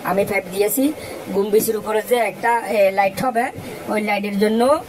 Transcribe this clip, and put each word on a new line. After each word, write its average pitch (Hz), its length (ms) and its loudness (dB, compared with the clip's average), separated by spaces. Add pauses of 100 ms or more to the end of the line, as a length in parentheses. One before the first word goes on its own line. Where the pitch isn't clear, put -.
আমি 190 220 0
পাইপ 202 260 -2
দিয়েছি, 262 420 0 (400)
গম্বুজের 214 440 2
উপরে 214 320 -2
যে 240 60 4
একটা, 202 440 0
এ, 196 320 2
light 196 320 0
হবে, 240 220 0 (440)
ওই 214 120 0
লাইটের 202 380 -2
জন্য 233 500 4